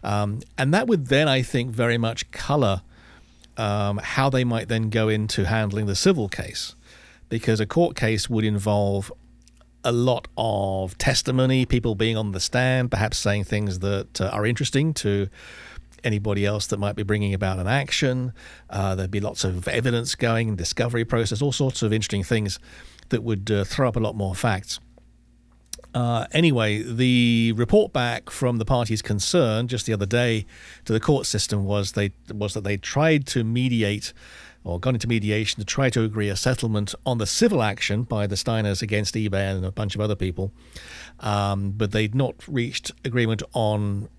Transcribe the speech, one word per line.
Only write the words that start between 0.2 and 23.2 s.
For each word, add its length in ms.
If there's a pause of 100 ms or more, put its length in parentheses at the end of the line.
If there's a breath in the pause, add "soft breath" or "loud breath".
and 160
that 140
would 180
then, 220
I 140
think, 280
very 260
much 360
color, 500 (760 loud breath)
um, 420
how 300
they 160
might 240
then 220
go 180
into 380
handling 400
the 80
civil 340
case, 460 (540 loud breath)
because 320
a 40
court 320
case 320
would 160
involve 640 (760)
a 80
lot 340 (100)
of 600
testimony, 680
people 300
being 220
on 160
the 80
stand, 500
perhaps 280
saying 260
things 340
that, 420
uh, 120
are 120
interesting 500
to 340 (760 loud breath)
anybody 420
else 220
that 120
might 180
be 80
bringing 280
about 260
an 100
action. 640 (360 loud breath)
Uh, 260
there'd 160
be 100
lots 240
of 240
evidence 480
going, 400
discovery 480
process, 360
all 120
sorts 300
of 100
interesting 320
things 340 (520 loud breath)
that 120